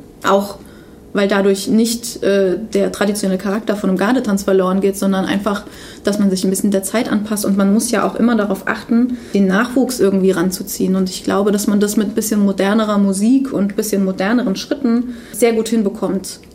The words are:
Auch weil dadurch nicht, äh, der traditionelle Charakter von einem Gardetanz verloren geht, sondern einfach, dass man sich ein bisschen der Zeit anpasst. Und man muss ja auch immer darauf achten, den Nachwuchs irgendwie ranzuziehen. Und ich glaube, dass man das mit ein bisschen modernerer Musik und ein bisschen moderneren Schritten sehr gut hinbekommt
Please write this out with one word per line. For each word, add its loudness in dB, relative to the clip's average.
Auch 2
weil 2
dadurch 2
nicht, 0
äh, 2
der 2
traditionelle 0
Charakter -2
von -2
einem 2
Gardetanz 0
verloren 2
geht, 0
sondern 0
einfach, -2
dass 0
man 4
sich -2
ein 2
bisschen 0
der 0
Zeit -2
anpasst. -2
Und 2
man 4
muss 2
ja 0
auch -2
immer 2
darauf -2
achten, 0
den 4
Nachwuchs 0
irgendwie 4
ranzuziehen. -2
Und 0
ich -10
glaube, 0
dass 0
man 2
das 0
mit 0
ein -8
bisschen 0
modernerer 2
Musik 2
und 0
ein -4
bisschen 0
moderneren 0
Schritten -2
sehr 2
gut -2
hinbekommt -2